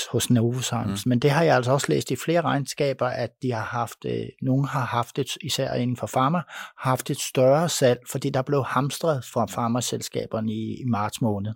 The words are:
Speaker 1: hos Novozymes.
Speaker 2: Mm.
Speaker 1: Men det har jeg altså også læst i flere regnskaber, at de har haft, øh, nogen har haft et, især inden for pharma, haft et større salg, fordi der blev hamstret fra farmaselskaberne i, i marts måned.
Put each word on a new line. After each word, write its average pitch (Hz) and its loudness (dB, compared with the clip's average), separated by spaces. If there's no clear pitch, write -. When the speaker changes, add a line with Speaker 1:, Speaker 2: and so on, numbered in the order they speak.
Speaker 1:
hos - 2
Novozymes. 117 2
Speaker 2:
Mm. - 0
Speaker 1:
Men 123 4
det 143 4
har 147 4
jeg 147 6
altså 127 2
også 139 2
læst 143 0
i 135 -2
flere 170 0
regnskaber, 135 0
at 123 -2
de 127 0
har 110 -2
haft, 117 -4
øh, 57 -2
nogen 131 2
har 135 -4
haft 117 -4
et, 139 0
især 135 -2
inden 123 0
for - -6
pharma, 139 2
haft 127 -2
et 139 -4
større 139 4
salg, 123 4
fordi 135 -4
der 131 0
blev 139 0
hamstret 139 0
fra 113 -2
farmaselskaberne 113 -4
i, 110 -6
i - -8
marts 107 -2
måned. 107 0